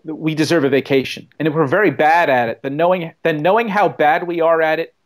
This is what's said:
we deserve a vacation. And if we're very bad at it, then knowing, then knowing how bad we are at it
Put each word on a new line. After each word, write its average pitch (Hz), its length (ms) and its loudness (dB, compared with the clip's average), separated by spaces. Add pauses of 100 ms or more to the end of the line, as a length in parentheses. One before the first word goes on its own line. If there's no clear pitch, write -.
we 156 300 -4
deserve 151 300 0
a 139 40 0
vacation. 131 580 -2 (120)
And 156 100 -2
if 147 60 -2
we're 160 120 0
very 180 240 2
bad 151 400 2
at 123 180 2
it, - 140 -8
then 139 140 -6
knowing, 170 360 0 (120)
then 151 180 -2
knowing 214 260 2
how 196 200 0
bad 160 380 0
we 170 140 -6
are 160 220 2
at 160 160 0
it 165 160 -10 (120)